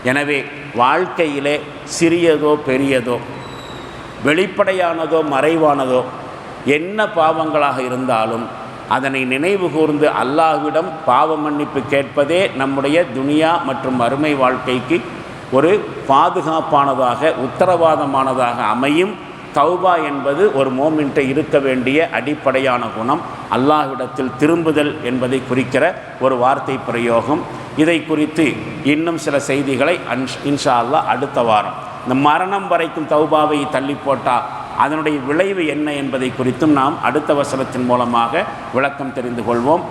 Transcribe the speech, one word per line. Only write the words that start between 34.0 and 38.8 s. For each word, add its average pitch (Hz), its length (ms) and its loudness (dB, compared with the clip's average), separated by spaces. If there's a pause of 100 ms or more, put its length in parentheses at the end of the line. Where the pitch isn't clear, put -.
போட்டா 123 400 0 (320)
அதனுடைய 151 420 0
விளைவு 170 480 0
என்ன 147 260 -2
என்பதை 131 460 -4
குறித்தும் 131 400 2
நாம் 143 240 2
அடுத்த 147 300 0
வசனத்தின் 131 520 -2
மூலமாக 123 580 0 (300)
விளக்கம் 135 400 -2